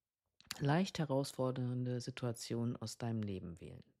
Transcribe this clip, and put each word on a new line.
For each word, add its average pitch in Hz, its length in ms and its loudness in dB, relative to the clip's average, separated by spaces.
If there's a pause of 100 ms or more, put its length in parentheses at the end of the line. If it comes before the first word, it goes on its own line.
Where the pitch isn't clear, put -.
(600)
leicht 160 400 4
herausfordernde 127 1000 2
Situation 117 760 -2
aus - 200 -6
deinem 113 240 0
Leben 90 380 -4
wählen. 82 240 -12 (180)